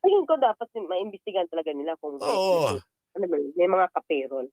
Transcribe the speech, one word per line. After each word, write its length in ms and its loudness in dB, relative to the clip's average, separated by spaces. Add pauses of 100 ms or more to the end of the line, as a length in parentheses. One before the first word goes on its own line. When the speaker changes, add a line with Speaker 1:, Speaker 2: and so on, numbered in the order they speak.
Speaker 1:
Tingin 200 6
ko 120 2
dapat 340 0
din 160 -8
maimbestigahan 600 -4
talaga 240 -6
nila 260 -6
kung 180 -10
may, 120 -6
Speaker 2:
Oo. 480 2 (380)
Speaker 1:
ano 120 -2
ba 100 -2
yun, 180 -2
may 140 4
mga 220 4
kaperol. 640 -4